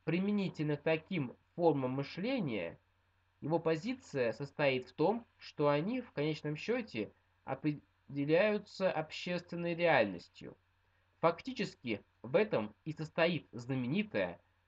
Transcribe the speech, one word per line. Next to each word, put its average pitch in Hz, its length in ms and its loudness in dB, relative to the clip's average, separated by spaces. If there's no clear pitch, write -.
применительно 175 720 0
к - 60 -12
таким 160 520 0
формам 143 360 4
мышления, 143 880 -2
его 156 180 0
позиция 160 760 -2
состоит 139 540 0
в - 60 -20
том, 202 320 2
что - 320 0
они 185 320 0
в - 100 -14
конечном 151 440 -2
счёте 214 560 -4
определяются 165 1500 0
общественной 170 840 -4
реальностью. 123 840 2
Фактически 170 800 -2
в 131 140 -6
этом 147 380 2
и 156 80 -6
состоит 160 580 0
знаменитая, 120 880 -2